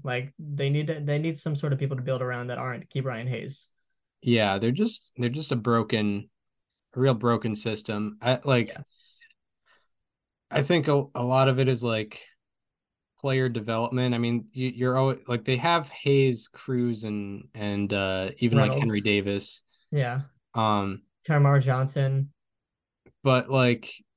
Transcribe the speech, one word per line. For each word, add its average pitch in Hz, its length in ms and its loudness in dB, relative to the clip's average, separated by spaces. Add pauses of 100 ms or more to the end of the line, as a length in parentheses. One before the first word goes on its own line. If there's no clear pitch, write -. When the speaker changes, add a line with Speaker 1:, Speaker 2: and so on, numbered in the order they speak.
Speaker 1:
Like, 131 340 -6
they 143 320 -4
need 151 160 0
to, 156 140 -6
they 147 180 -2
need 160 180 -2
some 151 200 -4
sort 143 160 -2
of 131 80 0
people 131 160 -2
to 127 80 -6
build 127 180 -2
around 123 260 -6
that 123 100 -6
aren't 123 300 -8
Ke'Bryan 127 400 -4
Hayes. 123 380 -8 (560)
Speaker 2:
Yeah, 107 360 4
they're 113 120 0
just, 202 460 0
they're 120 120 -2
just 147 240 -4
a 131 40 0
broken, 110 720 0 (640)
a 123 60 -4
real 131 140 4
broken 113 420 0
system. 107 640 -4
I, 127 220 2
like, 123 240 2
Speaker 1:
Yeah. - 100 -16 (1700)
Speaker 2:
I 143 120 0
think 147 260 2
a, 143 160 2 (100)
a 127 100 -4
lot 131 240 4
of 127 100 2
it 131 100 2
is, 120 140 0
like, 110 380 -4 (1000)
player 131 300 0
development. 117 640 0
I 117 40 -2
mean, 120 340 -2
you, 127 160 -4
you're 127 280 -2
always, 135 220 2 (100)
like, 120 160 -2
they 131 120 0
have 165 340 0
Hayes, 135 580 2
Cruz, 120 560 -4
and, 104 480 -8
and, 101 400 -4
uh, 95 460 -2
even, 123 200 2
like, 131 120 4
Speaker 1:
Reynolds. 139 140 0
Speaker 2:
Henry 107 160 0
Davis. 101 640 0 (260)
Speaker 1:
Yeah. 131 300 -2 (340)
Speaker 2:
Um, 104 480 0 (260)
Speaker 1:
Termarr 143 320 6
Johnson. 135 720 0 (920)
Speaker 2:
But, 127 260 4
like, 123 420 2 (240)